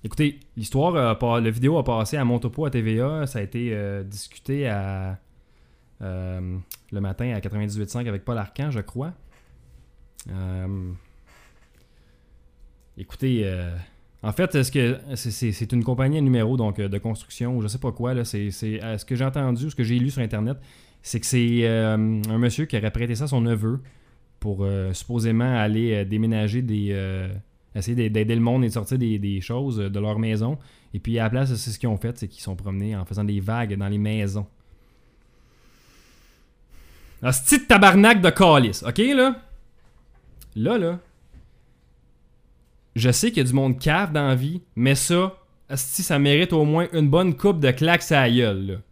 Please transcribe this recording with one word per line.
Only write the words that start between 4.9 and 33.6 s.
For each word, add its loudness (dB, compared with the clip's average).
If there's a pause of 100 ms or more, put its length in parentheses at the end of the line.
euh, -8 (360)
le -4
matin -4
à -6
quatre-vingt-dix-huit -6
cinq -6
avec -6
Paul -4
Arcand, -6
je -4
crois. -8 (1200)
Euh, -6 (2000)
écoutez, -2
euh, -4 (480)
en -2
fait, -2
est-ce 2
que 0 (160)
c'est, -6
c'est, -2
c'est -6
une 2
compagnie 0
à 2
numéro, 2
donc, -2
euh, -2
de -4
construction -6
ou -2
je -2
sais -6
pas -4
quoi, -4
là, -2
c'est, -4
c'est, -6
euh, -6
ce -10
que -4
j'ai 0
entendu, -2
ce -10
que -2
j'ai 2
lu 0
sur -6
Internet, -4 (420)
c'est -6
que -6
c'est, 2
euh, 2 (320)
un 0
monsieur 0
qui -2
aurait 0
prêté -4
ça -4
à -4
son 0
neveu 0 (580)
pour, -4
euh, -2
supposément 0
aller, 0
euh, 0
déménager 0
des, -2
euh, -4 (480)
essayer -4
d'a-, 0
d'aider 0
le 2
monde 2
et 2
de -2
sortir -4
des, 0
des -2
choses, -4
euh, -2
de -4
leur -2
maison. -2 (380)
Et -6
puis -2
à 0
la 0
place, 0
c'est -6
ce -8
qu'ils -4
ont 0
fait, -6
c'est -8
qu'ils -16
sont -8
promenés -6
en -6
faisant -6
des -2
vagues -4